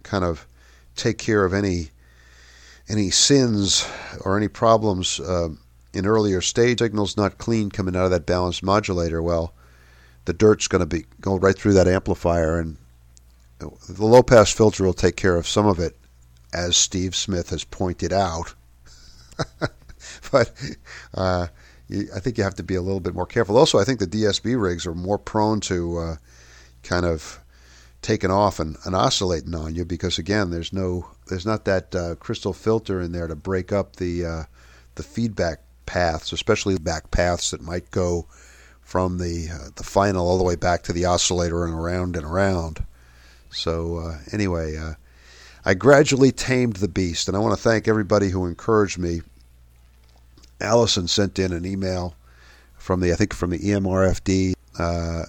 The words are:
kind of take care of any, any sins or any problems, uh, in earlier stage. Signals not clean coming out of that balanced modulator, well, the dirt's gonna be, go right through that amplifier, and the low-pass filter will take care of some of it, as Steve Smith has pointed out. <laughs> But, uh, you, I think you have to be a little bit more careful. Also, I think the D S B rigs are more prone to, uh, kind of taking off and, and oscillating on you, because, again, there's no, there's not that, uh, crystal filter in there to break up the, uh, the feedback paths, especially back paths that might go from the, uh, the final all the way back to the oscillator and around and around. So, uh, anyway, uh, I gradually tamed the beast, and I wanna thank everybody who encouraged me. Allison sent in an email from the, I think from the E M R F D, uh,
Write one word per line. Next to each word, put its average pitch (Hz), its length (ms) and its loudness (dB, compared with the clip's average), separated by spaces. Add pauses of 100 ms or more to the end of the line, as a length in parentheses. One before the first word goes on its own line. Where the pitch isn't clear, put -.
kind 98 180 -2
of 85 240 -4 (480)
take - 240 -2
care 107 260 2
of 90 80 0
any, 92 380 -2 (1000)
any 104 220 0
sins 113 720 2 (360)
or 95 160 0
any 104 100 0
problems, 107 720 0
uh, 87 300 -2 (440)
in 95 140 -4
earlier 104 340 2
stage. 120 380 2
Signals 104 380 -2
not 101 220 0
clean 110 320 0
coming 92 260 -4
out 90 80 2
of 92 80 4
that 85 140 0
balanced 90 360 0
modulator, 92 580 0
well, 82 320 -2 (760)
the 90 60 -2
dirt's 107 360 4
gonna 90 180 2
be, 80 180 -4 (160)
go 98 160 -2
right 95 200 4
through 104 180 4
that 90 140 8
amplifier, 85 720 0
and 80 160 -6 (840)
the 92 480 -6
low-pass 117 460 10
filter 107 320 4
will 92 80 4
take - 240 2
care 90 200 2
of 85 120 -2
some 104 180 2
of 92 140 2
it, 80 160 -4 (560)
as 87 240 -2
Steve 92 400 -2
Smith 90 340 -4
has 82 140 -6
pointed 90 480 -4
out. 87 420 -2 (840)
<laughs> - 300 -6 (600)
But, 123 220 2 (600)
uh, 92 320 -2 (420)
you, 104 260 -6
I 101 60 -8
think 120 160 -6
you 104 80 0
have 95 120 -4
to 92 60 -10
be 87 120 -4
a 90 80 -2
little 98 180 -4
bit 87 140 -6
more 90 120 -4
careful. 110 300 0
Also, 143 220 6
I 98 60 6
think 127 160 -2
the 98 60 0
D 107 200 0
S 101 120 0
B 117 160 -2
rigs 87 320 -2
are 85 80 -6
more 92 240 -4
prone 107 420 0
to, 85 380 -4
uh, 82 180 -6 (640)
kind 87 240 -2
of - 340 -4 (600)
taking 101 280 0
off 98 300 2
and, 78 240 -4
and 92 100 -4
oscillating 90 600 -2
on 80 200 -8
you, 87 100 -4
because, 87 340 -4
again, 95 320 -2
there's 85 240 -8
no, 90 320 -4 (220)
there's 92 180 -6
not 110 180 -2
that, 95 300 -2
uh, 85 220 -4
crystal - 360 -8
filter 101 480 -2
in 85 120 -6
there 87 140 -6
to 80 80 -8
break 92 380 -4
up 98 240 -2
the, 87 300 -4
uh, 80 160 -6 (540)
the - 60 -12
feedback 98 580 -4 (260)
paths, 85 460 -2
especially 98 460 -2
back 80 320 -6
paths 87 400 0
that 78 120 -10
might 87 280 -8
go 87 360 -2 (560)
from 92 360 -2
the, 85 320 -6
uh, 67 260 -12
the - 80 -12
final 98 440 0
all 92 100 2
the 92 60 2
way 87 120 0
back 87 260 0
to - 100 -6
the 85 140 0
oscillator 87 580 0
and 82 100 -4
around 87 400 -4
and 76 120 -6
around. 87 580 0 (680)
So, 82 480 -4
uh, 82 200 -10 (140)
anyway, 85 440 -2
uh, 80 180 -8 (680)
I 98 100 2
gradually 135 560 6
tamed 123 460 -2
the 92 120 -2
beast, 87 380 -2
and 92 100 -4
I 101 40 0
wanna 104 160 0
thank 113 320 2
everybody 104 400 2
who 92 180 -2
encouraged 98 520 0
me. 85 240 -4 (1400)
Allison 104 480 2
sent 98 320 0
in 92 120 0
an 87 140 -6
email 92 480 -4 (640)
from 92 220 -2
the, 87 120 2
I 85 40 2
think - 180 0
from 87 160 -4
the 87 180 -4
E 101 40 2
M 98 160 0
R 95 160 2
F 92 180 0
D, 95 320 0 (240)
uh, 85 500 -4